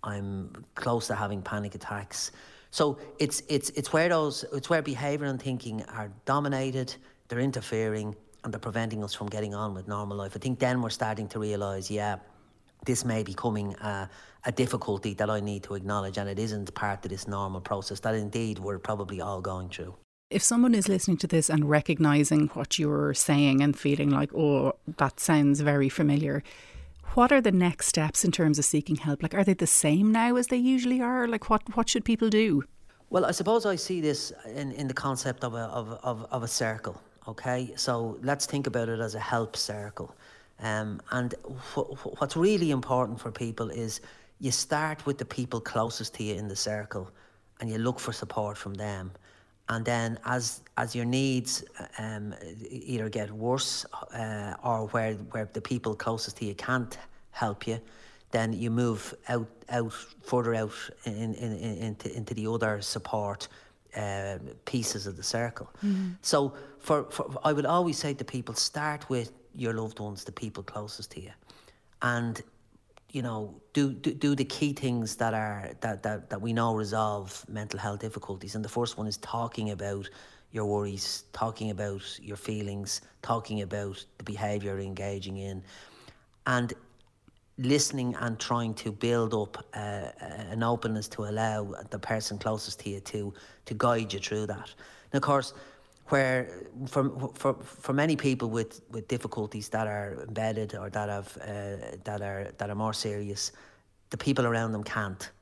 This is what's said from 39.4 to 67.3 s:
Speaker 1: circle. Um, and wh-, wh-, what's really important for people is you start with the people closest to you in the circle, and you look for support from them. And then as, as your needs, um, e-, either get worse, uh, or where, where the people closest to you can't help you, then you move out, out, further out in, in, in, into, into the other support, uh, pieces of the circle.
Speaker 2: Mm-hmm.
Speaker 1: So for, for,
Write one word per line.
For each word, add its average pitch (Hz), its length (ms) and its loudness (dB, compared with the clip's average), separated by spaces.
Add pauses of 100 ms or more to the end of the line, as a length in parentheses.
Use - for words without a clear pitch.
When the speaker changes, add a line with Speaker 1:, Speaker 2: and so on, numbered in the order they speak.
Speaker 1:
circle. 104 600 -6 (440)
Um, 107 400 -2 (120)
and 123 240 0 (400)
wh-, 139 240 -2
wh-, - 200 -8
what's 139 160 0
really 170 360 6
important 123 480 2
for 117 100 -6
people 113 400 -4
is 113 320 -4 (380)
you 135 100 0
start 151 560 0
with 139 140 0
the 131 60 -4
people 120 360 -2
closest 113 540 -2
to 117 80 -4
you 107 100 -2
in 104 140 -4
the 98 80 -6
circle, 107 560 -4 (480)
and 117 100 -4
you 110 80 -2
look 120 220 0
for - 120 -4
support 104 460 -4
from 98 160 -8
them. 98 380 -6 (580)
And 113 160 0
then 117 400 2
as, 123 360 -2 (140)
as 120 180 -2
your 120 120 0
needs, 131 580 2 (340)
um, 107 460 -6
e-, 113 420 -12
either 113 220 -2
get 104 240 -4
worse, 120 540 0 (280)
uh, 107 480 -6
or 113 260 0
where, 110 260 0
where 107 400 -6
the 113 80 -4
people 113 340 -2
closest 113 420 -4
to 117 80 -6
you 101 80 -4
can't 123 440 -2 (340)
help 104 340 -2
you, 113 140 -2 (520)
then 113 200 2
you 113 180 -2
move 117 460 0 (140)
out, 120 180 0 (220)
out, 117 240 0 (280)
further 117 320 2
out 110 200 0 (320)
in, 110 300 -4
in, 110 220 -4
in, 110 200 -4
into, 110 360 -6
into 120 200 -6
the 107 120 -4
other 110 360 0
support, 104 640 -4 (480)
uh, 98 420 -4 (280)
pieces 113 420 -2
of 95 80 -6
the 95 80 -12
circle. - 540 -4
Speaker 2:
Mm-hmm. 190 320 0 (120)
Speaker 1:
So 139 320 2 (260)
for, 147 260 2
for, - 280 -6 (120)